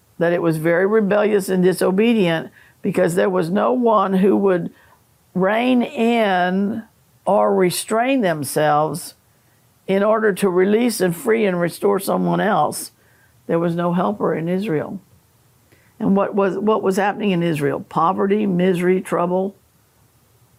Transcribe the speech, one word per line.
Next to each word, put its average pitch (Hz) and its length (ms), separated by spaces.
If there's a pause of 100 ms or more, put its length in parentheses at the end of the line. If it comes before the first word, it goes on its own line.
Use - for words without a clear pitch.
(180)
that 170 140
it 175 100
was 165 140
very 170 300
rebellious 208 640
and 185 140
disobedient, 185 880 (320)
because 180 320
there 202 160
was 180 200
no 208 220
one 214 420
who 190 220
would 190 360 (640)
rein 233 480
in 202 1000 (440)
or 208 280
restrain 220 680
themselves 151 920 (720)
in 196 160
order 214 300
to 196 160
release 208 520
and 175 160
free 226 280
and 180 160
restore 190 380
someone 185 420
else. 180 520 (540)
There 165 120
was 170 160
no 175 180
helper 185 420
in 165 140
Israel. 185 520 (1000)
And 196 180
what 196 180
was, 190 240
what 208 240
was 190 140
happening 202 340
in 175 120
Israel? 147 380
Poverty, 202 680
misery, 180 540
trouble, 180 560 (1040)